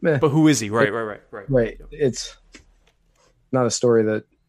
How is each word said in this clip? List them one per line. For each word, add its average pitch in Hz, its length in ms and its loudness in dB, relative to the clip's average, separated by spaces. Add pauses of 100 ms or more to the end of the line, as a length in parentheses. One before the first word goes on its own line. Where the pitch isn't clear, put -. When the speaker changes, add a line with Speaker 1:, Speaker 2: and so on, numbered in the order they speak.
Speaker 1:
meh." 143 180 0
Speaker 2:
But 151 100 2
who 156 180 4
is 143 140 4
he? 107 80 -8
Right, 110 180 2
Speaker 1:
It 101 60 -4
Speaker 2:
right, 117 100 -6
right, 104 180 -10 (100)
right. 107 180 -14
Speaker 1:
Right. 120 300 -2
Speaker 2:
Yep. - 120 -20
Speaker 1:
It's 151 460 -4 (1160)
not 131 140 0
a 110 60 -2
story 117 320 2
that 107 200 -2 (260)